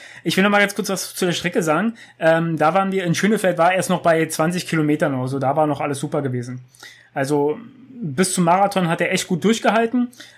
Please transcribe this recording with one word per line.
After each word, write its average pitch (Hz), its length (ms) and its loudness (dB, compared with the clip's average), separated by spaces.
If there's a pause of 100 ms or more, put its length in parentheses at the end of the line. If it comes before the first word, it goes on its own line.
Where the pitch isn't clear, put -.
(260)
Ich 170 100 0
will 190 80 4
noch 208 60 4
mal 202 100 4
ganz 202 160 2
kurz 202 140 -4
was - 260 -6
zu 185 100 -2
der 175 60 2
Strecke 180 320 -2
sagen. 175 300 0 (260)
Ähm, 165 380 2
da 151 160 2
waren 190 180 2
wir, 190 140 -2
in 165 100 2
Schönefeld 190 420 0
war 170 140 4
erst 185 180 0
noch 180 120 0
bei 165 240 2
zwanzig 165 420 -2
Kilometern 151 480 0
oder 127 140 -4
so. 135 100 -4
Da 135 160 0
war 156 120 2
noch 147 120 -2
alles 143 200 -4
super 151 220 -4
gewesen. 127 440 -6 (480)
Also 147 440 0 (360)
bis 185 400 -2
zum 185 100 0
Marathon 185 460 2
hat 170 100 -2
er 180 140 -2
echt - 140 -4
gut 175 180 -2
durchgehalten. 226 640 2 (280)